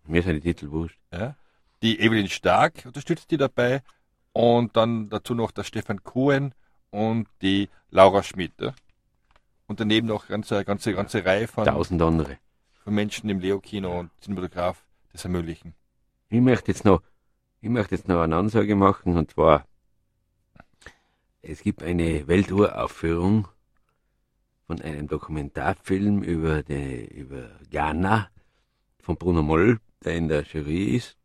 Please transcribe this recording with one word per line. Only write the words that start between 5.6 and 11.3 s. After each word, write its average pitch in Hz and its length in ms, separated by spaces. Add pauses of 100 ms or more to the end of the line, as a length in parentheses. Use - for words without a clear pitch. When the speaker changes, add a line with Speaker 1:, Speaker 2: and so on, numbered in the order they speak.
Speaker 2:
Stefan 104 400
Cohen 139 500 (360)
und 110 380 (140)
die 98 260 (220)
Laura 95 320
Schmidt. 87 380
Ja. 131 140 (920)
Und 107 140
daneben 110 260
noch 107 220
ganze, 101 360
ganze, 101 300
ganze 101 300
Reihe 101 240